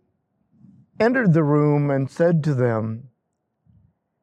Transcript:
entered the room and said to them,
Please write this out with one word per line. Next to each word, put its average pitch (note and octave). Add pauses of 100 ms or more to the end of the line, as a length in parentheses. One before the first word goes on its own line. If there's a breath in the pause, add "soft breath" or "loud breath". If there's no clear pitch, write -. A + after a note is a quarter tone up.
(1000)
entered A3+
the E3
room D3
and C3+
said E3+
to D3+
them, A2+ (1120)